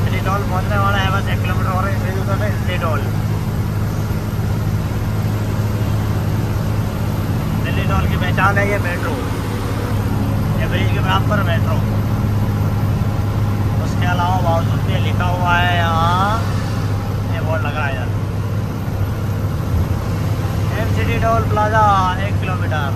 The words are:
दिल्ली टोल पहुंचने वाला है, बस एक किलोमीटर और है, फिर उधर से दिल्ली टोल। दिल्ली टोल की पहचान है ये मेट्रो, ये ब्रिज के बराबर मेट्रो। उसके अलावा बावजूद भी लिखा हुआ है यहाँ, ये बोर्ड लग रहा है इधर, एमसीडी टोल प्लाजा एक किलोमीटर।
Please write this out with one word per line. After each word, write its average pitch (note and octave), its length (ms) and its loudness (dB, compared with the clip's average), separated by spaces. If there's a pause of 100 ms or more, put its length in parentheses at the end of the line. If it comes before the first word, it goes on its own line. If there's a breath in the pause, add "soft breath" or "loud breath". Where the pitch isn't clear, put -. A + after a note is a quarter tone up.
दिल्ली - 220 0
टोल G3+ 240 0
पहुंचने F#3 280 0
वाला G3 200 2
है, F#3+ 140 2
बस G3+ 180 0
एक - 120 0
किलोमीटर - 280 0
और - 180 0
है, - 140 0
फिर - 180 -2
उधर - 180 0
से G#3 120 0
दिल्ली - 340 0
टोल। G3 180 0 (4000)
दिल्ली - 240 0
टोल F#3+ 200 2
की - 80 0
पहचान F#3+ 400 2
है G3+ 120 2
ये G3+ 160 0
मेट्रो, F3 300 -2 (1400)
ये - 100 2
ब्रिज - 240 2
के - 60 0
बराबर F#3+ 500 2
मेट्रो। - 280 2 (2000)
उसके - 220 0
अलावा F3+ 340 2
बावजूद E3 460 2
भी G3 160 2
लिखा G3 240 0
हुआ F3 280 2
है F3 220 2
यहाँ, F3 600 2 (960)
ये - 120 -2
बोर्ड D#3+ 180 0
लग D3 120 -2
रहा D3+ 100 -2
है C#3 80 0
इधर, - 160 -2 (2750)
एमसीडी A3 420 2
टोल A3+ 260 2
प्लाजा G#3+ 340 2 (440)
एक G3+ 140 0
किलोमीटर। D#3 540 -2